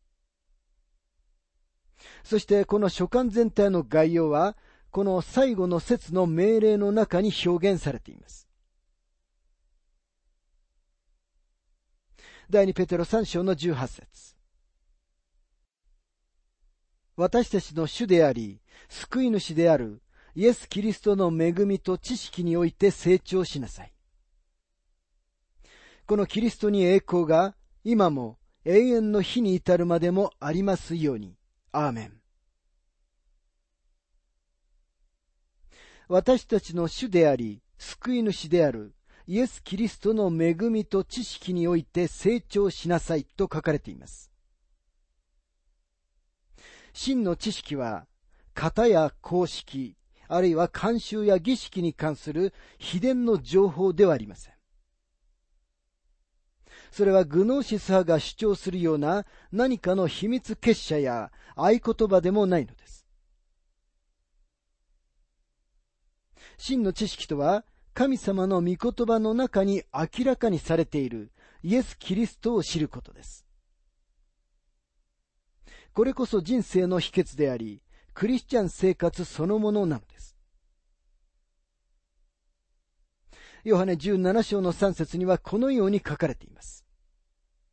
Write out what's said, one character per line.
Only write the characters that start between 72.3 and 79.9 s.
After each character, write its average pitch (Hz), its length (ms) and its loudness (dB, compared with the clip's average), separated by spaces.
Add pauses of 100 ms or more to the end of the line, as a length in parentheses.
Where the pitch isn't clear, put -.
ト 233 180 -2
を 175 80 0
知 - 160 -4
る 151 80 -2
こ - 140 -12
と - 120 -20
で - 80 -20
す。 - 240 -20 (2500)
こ 214 100 2
れ 262 100 0
こ 240 140 -4
そ 208 140 0
人 214 200 0
生 185 240 0
の 180 140 0
秘 - 120 -6
訣 165 240 -2
で 143 140 0
あ 123 80 -4
り、 110 240 -12 (320)
ク - 140 -4
リ 247 100 0
ス - 60 -6
チ 262 140 -2
ャ 214 60 2
ン 170 60 -2
生 185 240 2
活 170 320 -2
そ 156 220 -6
の 214 100 0
も 214 140 0
の 208 160 0
な 147 100 -2